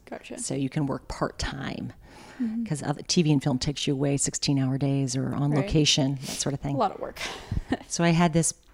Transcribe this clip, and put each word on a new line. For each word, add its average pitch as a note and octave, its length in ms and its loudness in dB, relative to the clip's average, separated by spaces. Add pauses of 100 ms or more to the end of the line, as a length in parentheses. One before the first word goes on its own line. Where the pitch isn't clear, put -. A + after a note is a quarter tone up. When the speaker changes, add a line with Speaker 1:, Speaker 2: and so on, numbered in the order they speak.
Speaker 1:
Gotcha. - 300 -12
Speaker 2:
So A#3 160 -4
you C3+ 160 0
can D3 160 0
work - 220 -6
part-time. - 840 -6 (480)
Speaker 1:
Mm-hmm. A3+ 240 -2
Speaker 2:
'Cause D3 200 -4
other, - 180 -4
T - 200 2
V D3+ 100 6
and C#3 100 4
film C3+ 160 2
takes - 300 -2
you D3 60 2
away C#3 220 2
sixteen-hour C3+ 640 0
days C#3 380 0
or B2+ 180 -2
on C#3+ 160 0
Speaker 1:
Right. D3 160 2
Speaker 2:
location, C#3+ 540 4
that - 180 -8
sort C#3 160 -4
of C#3 60 -8
thing. C#3+ 160 -4
Speaker 1:
A - 20 0
lot - 140 2
of - 80 -12
work. - 180 -10 (400)
<laughs> - 300 -4
Speaker 2:
So - 160 0
I E3+ 60 6
had E3+ 220 6
this D#3+ 220 2 (200)